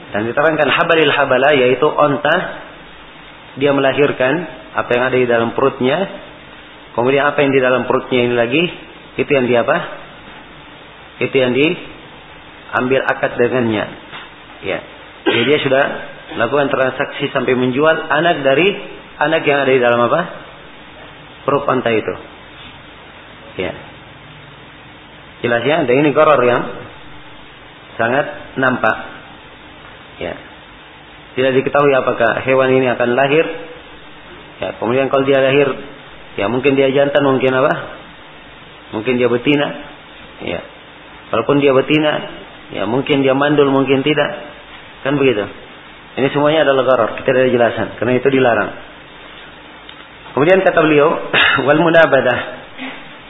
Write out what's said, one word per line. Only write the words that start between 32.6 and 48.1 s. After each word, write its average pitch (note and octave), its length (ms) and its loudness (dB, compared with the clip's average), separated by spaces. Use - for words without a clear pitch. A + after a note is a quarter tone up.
ini C3 160 2
akan A#2+ 240 0
lahir. C#3+ 260 2
Ya, F#2+ 160 -8
kemudian C3 320 -2
kalau C3+ 160 0
dia C3+ 160 2
lahir, C3+ 240 4
ya G2 80 -2
mungkin C3 320 0
dia C3+ 160 2
jantan, C#3+ 320 2
mungkin C3+ 240 2
apa? C3+ 220 2
Mungkin A#2+ 240 -2
dia B2 80 2
betina. C#3+ 400 0
Ya. - 160 -8
Walaupun B2+ 240 2
dia C#3 160 4
betina, D3+ 380 2
ya - 160 -6
mungkin C3+ 400 0
dia C3 80 4
mandul, C#3+ 400 2
mungkin C3+ 320 2
tidak. D3 240 0
Kan C#3 160 -2
begitu. B2 240 2
Ini C3 180 0
semuanya D3 380 0
adalah C3 180 2
gharar, A#2 240 2
kita C3+ 100 2
tidak B2+ 220 2
jelasan, A2+ 300 0
karena B2 240 0